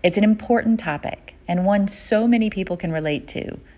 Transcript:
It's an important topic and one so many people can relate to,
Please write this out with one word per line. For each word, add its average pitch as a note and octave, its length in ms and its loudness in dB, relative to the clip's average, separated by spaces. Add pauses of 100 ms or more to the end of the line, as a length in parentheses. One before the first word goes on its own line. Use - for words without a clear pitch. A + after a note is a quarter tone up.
It's F3 140 2
an G#3 80 4
important A3 560 2
topic - 540 -8 (120)
and F3+ 200 0
one G3+ 200 2
so A3 400 0
many A3+ 220 4
people F3+ 300 -4
can F3 120 -4
relate D#3 380 -4
to, - 320 -10 (180)